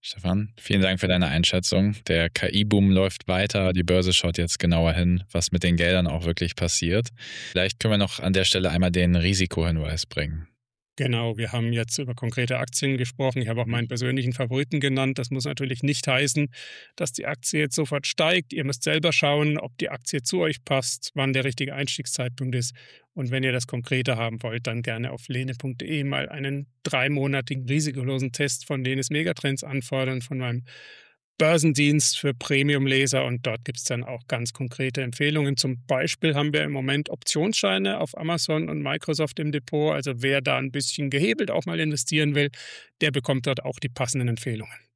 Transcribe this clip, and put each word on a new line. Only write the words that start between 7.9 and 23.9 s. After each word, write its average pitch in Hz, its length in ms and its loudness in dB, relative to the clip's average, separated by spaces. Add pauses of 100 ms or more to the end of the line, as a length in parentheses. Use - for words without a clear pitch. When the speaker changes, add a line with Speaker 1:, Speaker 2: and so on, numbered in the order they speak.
Speaker 1:
wir 101 40 4
noch 101 220 0
an 92 140 0
der 92 100 4
Stelle 92 260 2
einmal 87 220 4
den 87 240 4
Risikohinweis 85 920 0
bringen. 78 440 -6 (460)
Speaker 2:
Genau, 117 440 -2
wir 117 120 -4
haben 117 220 0
jetzt 113 240 -2
über 123 160 -6
konkrete 123 460 -2
Aktien 127 380 -2
gesprochen. 127 440 -2
Ich 110 60 -2
habe 117 140 -2
auch 117 40 0
meinen 117 220 -2
persönlichen 123 440 0
Favoriten 131 480 -2
genannt. 135 380 0
Das 127 140 -4
muss 131 140 -2
natürlich 135 360 -4
nicht 139 260 0
heißen, 139 420 2 (460)
dass - 160 -4
die - 140 -8
Aktie - 360 -2
jetzt 143 140 0
sofort 147 300 0
steigt. 170 480 2
Ihr 156 100 -2
müsst 135 200 -2
selber 156 280 2
schauen, 147 460 4
ob - 220 -8
die - 100 -2
Aktie 139 320 -4
zu 180 200 0
euch 156 220 0
passt, - 520 -2
wann 135 180 2
der 131 120 0
richtige 135 280 -4
Einstiegszeitpunkt 131 800 -4
ist. 123 220 -2 (400)
Und 127 160 -2
wenn 131 120 0
ihr 131 80 2
das 123 140 -2
konkreter 127 520 0